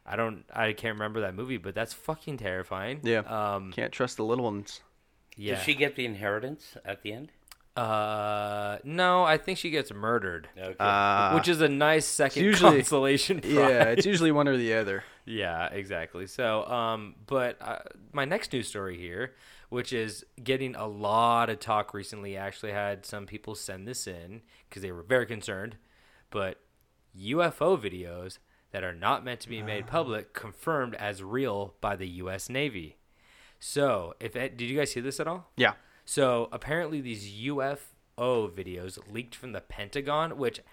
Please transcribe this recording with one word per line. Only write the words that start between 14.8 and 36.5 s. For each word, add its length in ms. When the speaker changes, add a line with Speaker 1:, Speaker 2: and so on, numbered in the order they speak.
Speaker 1:
<laughs> 60
Yeah, 440
exactly. 560
So, 380
um, 500
but, 340
uh, 200
my 120
next 280
news 160
story 280
here, 380
which 220
is 320
getting 360
a 100
lot 640
of 80
talk 340
recently, 460
I 80
actually 240
had 340
some 220
people 300
send 320
this 180
in 360
'cause 140
they 80
were 100
very 240
concerned, 520
but 300
U 280
F 180
O 160
videos 640
that 140
are 100
not 300
meant 160
to 80
be 140
made 200
Speaker 2:
Uh. 60
Speaker 1:
public 440
confirmed 600
as 300
real 560
by 160
the 100
U 240
S 180
Navy. 480
So, 600
if 160
it, 200
did 140
you 80
guys 140
see 80
this 180
at 80
all? 300
Speaker 2:
Yeah. 160
Speaker 1:
So, 480